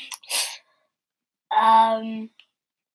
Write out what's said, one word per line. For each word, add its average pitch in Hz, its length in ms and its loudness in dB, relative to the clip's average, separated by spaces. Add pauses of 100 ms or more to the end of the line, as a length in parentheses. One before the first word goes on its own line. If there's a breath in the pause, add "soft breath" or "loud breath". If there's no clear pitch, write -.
(1600 loud breath)
Um, 220 720 2 (640)